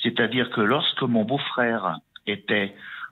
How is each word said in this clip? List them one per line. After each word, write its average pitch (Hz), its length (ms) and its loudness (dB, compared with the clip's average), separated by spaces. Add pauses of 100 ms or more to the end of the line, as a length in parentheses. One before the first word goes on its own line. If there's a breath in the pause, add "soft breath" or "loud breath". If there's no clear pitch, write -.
C'est-à-dire 117 480 0
que - 100 -2
lorsque 131 400 2
mon 117 220 2
beau-frère 113 760 0 (280)
était 101 480 -2 (360 loud breath)